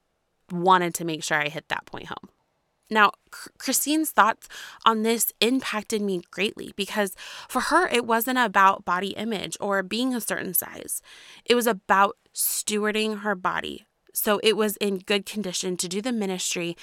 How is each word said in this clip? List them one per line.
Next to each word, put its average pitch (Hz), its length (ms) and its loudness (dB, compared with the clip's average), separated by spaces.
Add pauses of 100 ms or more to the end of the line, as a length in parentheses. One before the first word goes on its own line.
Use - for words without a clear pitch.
(520)
wanted 175 420 4
to 175 100 -6
make 160 200 -4
sure 156 180 0
I 147 60 -2
hit 151 200 -10
that - 160 -4
point - 220 -14
home. - 220 -14 (600)
Now, 214 220 6 (220)
Chr-, - 260 -16
Christine's 302 520 0
thoughts - 380 2 (360)
on 220 180 2
this 226 380 0
impacted 220 600 0
me 190 300 -2
greatly - 460 -6
because 101 400 -2 (320)
for 254 140 -2
her, 339 260 4
it 240 180 0
wasn't 233 320 0
about 196 460 4
body 185 320 -2
image 185 440 -4
or 196 220 0
being 226 320 -2
a 233 60 -2
certain 180 340 -4
size. - 480 -6 (420)
It 240 120 4
was 233 100 2
about 202 500 2 (160)
stewarding 214 880 -2
her 208 120 0
body 165 500 -4 (300)
so 208 280 0
it 214 140 4
was 214 200 0
in 202 220 -2
good 202 280 -2
condition 190 500 -4
to 180 120 -4
do 185 120 -4
the 247 120 -2
ministry 185 720 -4